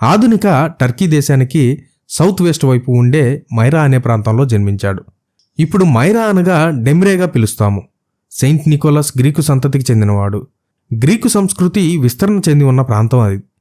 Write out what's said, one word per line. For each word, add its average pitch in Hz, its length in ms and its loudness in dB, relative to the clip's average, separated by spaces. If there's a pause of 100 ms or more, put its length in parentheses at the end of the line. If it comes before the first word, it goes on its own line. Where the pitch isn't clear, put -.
ఆధునిక 185 680 2 (100)
టర్కీ 127 260 -2
దేశానికి 139 760 0 (260)
సౌత్ 185 340 0
వెస్ట్ 170 220 0
వైపు 127 280 0
ఉండే 123 500 2 (120)
మైరా 135 280 2
అనే 135 160 2
ప్రాంతంలో 113 460 0
జన్మించాడు. 101 600 -2 (540)
ఇప్పుడు 165 260 0
మైరా 165 360 2
అనగా 180 540 0
డెమ్రేగా 180 520 0
పిలుస్తాము. 104 560 -2 (480)
సెయింట్ 151 380 -2
నికోలస్ 147 500 0
గ్రీకు 143 220 0
సంతతికి 135 520 -2
చెందినవాడు. 101 540 -2 (480)
గ్రీకు 165 340 0
సంస్కృతి 185 680 0
విస్తరణ 190 520 -2
చెంది 147 160 2
ఉన్న 135 180 2
ప్రాంతం 113 360 0
అది. 101 240 0 (180)